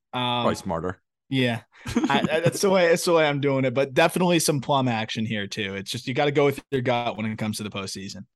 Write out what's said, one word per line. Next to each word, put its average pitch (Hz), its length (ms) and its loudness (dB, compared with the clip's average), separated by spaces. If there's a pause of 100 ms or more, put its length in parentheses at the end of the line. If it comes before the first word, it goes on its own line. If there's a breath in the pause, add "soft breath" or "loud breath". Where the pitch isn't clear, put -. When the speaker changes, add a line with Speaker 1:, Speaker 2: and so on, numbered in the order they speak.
(120)
Speaker 1:
Um, 123 300 -2
Speaker 2:
Probably 113 140 0
smarter. 87 440 -6 (280)
Speaker 1:
Yeah. 123 320 0 (140)
Speaker 2:
<laughs> - 120 -20
Speaker 1:
I, 139 440 0
I, 160 100 0
that's 170 200 0
the 202 100 4
way, 180 180 6
that's 170 160 2
the 175 100 2
way 156 120 4
I'm 143 140 0
doing 135 240 2
it, 127 100 0
but 135 200 0
definitely 170 460 4
some 151 200 2
plum 135 280 0
action 110 360 -2
here 107 220 -4
too. 98 280 -6
It's 98 160 -8
just, - 180 -8
you 127 60 -6
gotta 147 180 2
go 143 140 4
with 139 240 0
your 135 120 0
gut 120 340 0
when 110 100 -6
it 110 120 -6
comes 107 200 -4
to 110 40 -8
the 104 80 -8
postseason. 98 540 -10 (120)